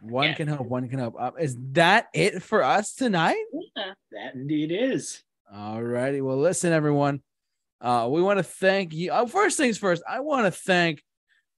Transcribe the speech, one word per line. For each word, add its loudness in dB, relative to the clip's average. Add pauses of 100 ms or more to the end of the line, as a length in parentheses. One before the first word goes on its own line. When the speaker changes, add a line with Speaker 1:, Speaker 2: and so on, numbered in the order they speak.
Speaker 1:
One 0
Speaker 2:
Yeah. -2
Speaker 1:
can -4
hope. -4
One -4
can -6
hope. -4
Uh, -4 (100)
is -4 (160)
that 6
it 0
for 2
us 2
tonight? 2 (340)
Speaker 2:
Yeah. -8 (200)
Speaker 3:
That -12
indeed -4
is. -4 (300)
Speaker 1:
All -8
righty. -2
Well, -2
listen, 2
everyone. 2 (580)
Uh, 0
we 2
wanna 2
thank 0
you. -4
Uh, 2
first 2
things 2
first, 0
I -6
wanna 2
thank 0 (580)